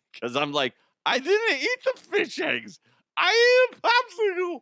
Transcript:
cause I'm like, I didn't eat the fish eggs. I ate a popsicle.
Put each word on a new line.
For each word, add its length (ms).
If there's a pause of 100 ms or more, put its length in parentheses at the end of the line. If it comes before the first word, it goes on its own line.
(200)
cause 160
I'm 160
like, 220 (300)
I 140
didn't 400
eat 260
the 160
fish 400
eggs. 400 (360)
I 560
ate 60
a 20
popsicle. 800